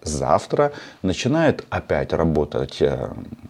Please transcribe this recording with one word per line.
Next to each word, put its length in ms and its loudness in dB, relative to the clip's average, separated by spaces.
завтра, 680 0
начинает 680 2
опять 420 -2
работать, 720 0
э, 280 0